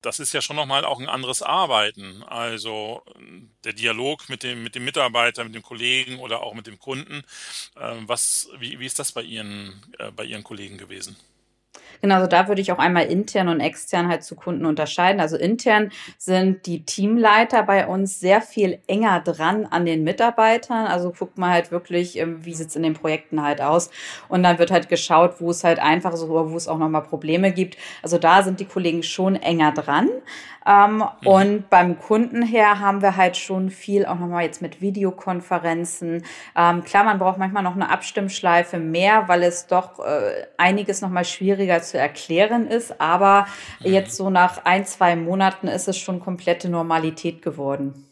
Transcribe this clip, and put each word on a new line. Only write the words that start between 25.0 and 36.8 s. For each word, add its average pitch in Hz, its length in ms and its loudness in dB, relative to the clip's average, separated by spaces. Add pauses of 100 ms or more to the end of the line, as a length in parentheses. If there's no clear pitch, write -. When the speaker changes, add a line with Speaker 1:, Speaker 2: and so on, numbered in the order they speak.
Speaker 2:
wo 170 100 -4
es 170 140 -4
halt 170 160 4
einfach 170 340 2
ist 165 100 -6
oder 160 280 0
wo 165 60 -6
es 165 100 -8
auch 160 100 -4
noch 156 120 0
mal 156 120 0
Probleme 160 520 0
gibt. 185 240 -4 (260)
Also 170 140 0
da 170 260 6
sind 190 160 -2
die 196 60 -6
Kollegen 170 360 -2
schon 190 340 -2
enger 160 360 2
dran. 151 380 0 (580)
Ähm, 208 360 6 (180)
Speaker 1:
Mhm. - 60 2
Speaker 2:
und 196 420 4
beim 180 300 6
Kunden 233 420 0
her 220 380 4
haben 202 240 0
wir 190 120 4
halt 185 220 2
schon 190 320 -4
viel 196 340 -2
auch 180 140 -4
noch 175 100 -6
mal 175 160 -2
jetzt 160 200 -6
mit - 180 -12
Videokonferenzen. 175 1400 -4 (320)
Ähm, 170 280 4